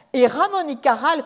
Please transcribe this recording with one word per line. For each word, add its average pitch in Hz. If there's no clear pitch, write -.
Et 247
Ramon 349
y 269
Caral 330